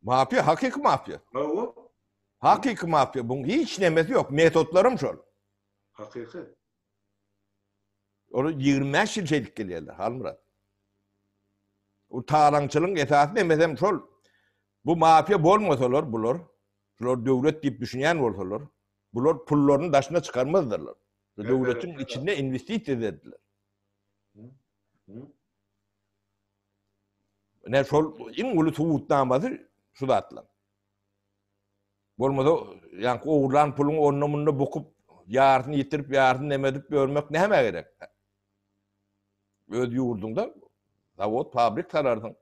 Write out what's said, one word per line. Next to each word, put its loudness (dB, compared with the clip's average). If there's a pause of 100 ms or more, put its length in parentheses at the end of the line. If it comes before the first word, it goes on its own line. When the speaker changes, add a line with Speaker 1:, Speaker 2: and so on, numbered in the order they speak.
Speaker 1:
Mafiýa, 2
hakyky 0
mafiýa. 0 (120)
Speaker 2:
Ha, -4
o? -6 (480)
Speaker 1:
Hakyky 2
mafiýa, 0
buň -6
hiç -2
nemesi 2
ýok, 0
metodlarym 4
şol. -4 (760)
Speaker 2:
Hakyky. -16 (1800)
Speaker 1:
Onu 0
ýigirme 0 (100)
beş -4
ýyl -6
çelik -2
gelýärler, -10
Halmurat. -8 (1700)
O -10
talaňçylyň 2
esasy 4
nemesem 2
şol. 0 (840)
Bu 0
mafiýa 6
bolmasalar 2
bular, -2 (600)
şular -2
döwlet 2
diýip -4
düşünýän -2
bolsalar, -4 (500)
bular 0
pullaryny 2
daşyna 0
çykarmazdyrlar. -2 (440)
Speaker 2:
Evet, -6
Speaker 1:
Döwletiň -2
Speaker 2:
evet, -16
evet. -10
Speaker 1:
içinde -6
investisiýa -4
ederdiler. -6 (1000)
Speaker 2:
Hı, -20 (680)
hı. -20 (2250)
Speaker 1:
Ne 0
şol 0 (280)
iň -4
uly 0
subutnamazy -2 (400)
şu -8
zatlar. -4 (1700)
Bolmasa, 2 (520)
ýani, -2
owurlan 2
puluny 0
onunla 0
bukup, -4 (420)
ýartyny 2
ýitirip, -6
ýartyny 2
neme 0
edip -8
görmek 0
näme 2
gerek? -4 (1800)
Öz -4
ýurdunda -4 (640)
zawod, -4
fabrik -2
tarardyň. -2